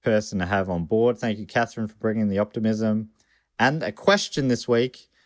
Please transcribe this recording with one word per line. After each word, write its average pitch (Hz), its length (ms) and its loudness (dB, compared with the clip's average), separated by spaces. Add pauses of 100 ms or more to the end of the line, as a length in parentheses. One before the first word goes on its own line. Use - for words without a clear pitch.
person 107 360 0
to 90 80 -2
have 95 220 0
on 87 140 -2
board. 113 340 2
Thank 113 220 -4
you, 104 60 -12
Catherine, 117 420 -4
for - 80 -20
bringing 110 320 -2
the 98 120 0
optimism. 110 720 -2 (460)
And 139 260 0
a - 100 -4
question 196 560 0
this 120 180 -2
week, 123 400 0 (180)